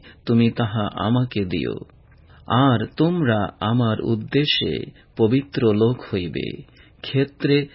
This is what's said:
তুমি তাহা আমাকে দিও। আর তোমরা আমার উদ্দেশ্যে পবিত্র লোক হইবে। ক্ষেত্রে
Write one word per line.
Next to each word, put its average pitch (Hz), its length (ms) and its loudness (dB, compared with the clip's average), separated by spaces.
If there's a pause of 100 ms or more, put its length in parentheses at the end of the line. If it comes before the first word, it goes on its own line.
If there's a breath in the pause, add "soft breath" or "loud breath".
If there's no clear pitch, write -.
(260 loud breath)
তুমি 117 260 4
তাহা 110 420 -4
আমাকে 113 520 -2
দিও। 73 300 -4 (720 soft breath)
আর 123 320 4 (180)
তোমরা 151 520 0 (100)
আমার 113 420 0
উদ্দেশ্যে 113 840 -2 (320 soft breath)
পবিত্র 117 560 2
লোক 113 280 2 (120)
হইবে। - 500 -6 (380 soft breath)
ক্ষেত্রে 139 720 0